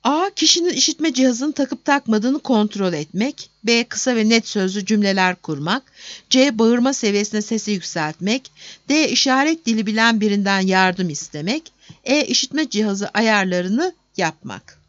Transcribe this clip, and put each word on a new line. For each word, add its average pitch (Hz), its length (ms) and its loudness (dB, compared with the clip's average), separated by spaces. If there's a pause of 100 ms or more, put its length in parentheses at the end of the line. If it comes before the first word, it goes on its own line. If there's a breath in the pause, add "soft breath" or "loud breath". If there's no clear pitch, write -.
A. 311 320 0
Kişinin 339 380 0
işitme 294 400 0
cihazını 254 400 0
takıp 269 320 -4
takmadığını 262 540 0
kontrol 196 540 0
etmek. 175 560 -4 (140)
B. 233 200 2
Kısa - 320 -2
ve 220 140 2
net 226 180 2
sözlü 190 380 -2
cümleler 196 500 2
kurmak. 160 480 -4 (460 loud breath)
C. 254 300 4
Bağırma 240 340 4
seviyesine 208 480 -2
sesi 214 300 -4
yükseltmek. 175 800 -4 (380 loud breath)
D. 294 200 2
İşaret 277 560 2
dili 226 200 0
bilen 220 360 2
birinden 202 380 2
yardım 185 500 2
istemek. 160 600 -8 (320 loud breath)
E. 285 220 2
İşitme - 440 -2
cihazı 202 440 -2
ayarlarını 208 800 0 (240)
yapmak. - 720 -6